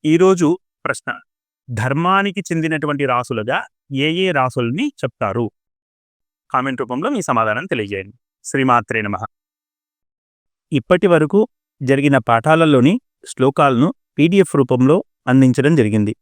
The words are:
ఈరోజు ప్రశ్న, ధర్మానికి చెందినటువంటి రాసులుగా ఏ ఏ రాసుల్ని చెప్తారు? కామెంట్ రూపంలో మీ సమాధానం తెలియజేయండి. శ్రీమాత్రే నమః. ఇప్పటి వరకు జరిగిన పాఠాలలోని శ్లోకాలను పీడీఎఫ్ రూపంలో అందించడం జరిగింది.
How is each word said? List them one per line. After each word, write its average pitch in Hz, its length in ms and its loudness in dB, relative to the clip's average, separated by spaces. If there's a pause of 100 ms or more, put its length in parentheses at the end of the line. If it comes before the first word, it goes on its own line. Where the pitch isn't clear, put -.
ఈరోజు 170 440 2 (360)
ప్రశ్న, - 260 -8 (580)
ధర్మానికి 170 720 -2
చెందినటువంటి 156 680 -4
రాసులుగా 123 520 -4 (480)
ఏ - 20 0 (140)
ఏ 190 100 0
రాసుల్ని 131 540 -2 (140)
చెప్తారు? 113 460 -4 (1040)
కామెంట్ 127 300 -4
రూపంలో 127 280 -6
మీ 269 120 -4
సమాధానం 117 440 -2
తెలియజేయండి. 101 500 -8 (280)
శ్రీమాత్రే 120 580 -2
నమః. 101 200 -6 (1500)
ఇప్పటి 180 340 0
వరకు 170 340 4 (400)
జరిగిన 139 380 2
పాఠాలలోని 147 760 2 (360)
శ్లోకాలను 139 580 2 (300)
పీడీఎఫ్ 180 380 2
రూపంలో 131 400 2 (300)
అందించడం 131 500 4
జరిగింది. 107 460 0